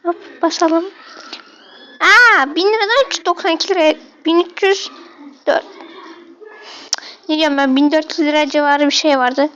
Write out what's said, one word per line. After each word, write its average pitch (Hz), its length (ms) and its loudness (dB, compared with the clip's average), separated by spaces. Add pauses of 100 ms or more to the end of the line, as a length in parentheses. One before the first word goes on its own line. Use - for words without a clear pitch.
Hop, - 360 -8
basalım. 330 440 -2 (1120)
Aa, 381 560 4
bin 349 120 0
liradan 440 400 0
üç - 100 -8
yüz 330 80 -14
doksan 381 260 -2
iki 330 180 -4
liraya, 311 260 2 (300)
bin 330 140 2
üç 349 240 -4
yüz 392 280 0 (560)
dört. - 180 -2 (1600)
Ne 311 80 -2
diyorum 294 200 0
ben, 269 180 2
bin 285 160 2
dört 311 280 -2
yüz 294 80 0
lira 302 220 0
civarı 294 360 0
bir 285 60 0
şey 285 260 0
vardı. 269 380 0